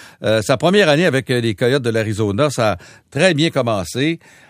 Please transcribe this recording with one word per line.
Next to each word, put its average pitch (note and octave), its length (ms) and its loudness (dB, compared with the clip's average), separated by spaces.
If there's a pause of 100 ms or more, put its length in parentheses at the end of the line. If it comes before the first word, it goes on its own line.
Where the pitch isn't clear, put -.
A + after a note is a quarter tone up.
(240)
Euh, A2 160 2
sa B2+ 160 0
première F3+ 320 2
année D3+ 160 4
avec, C3+ 260 0
euh, B2 120 0
les A2+ 120 -2
Coyotes C3 280 0
de A#2 80 -2
l'Arizona, A2 580 -2
ça A2+ 240 0
a F2+ 40 -6 (340)
très F3 240 2
bien D#3 160 0
commencé. B2 680 -4 (320)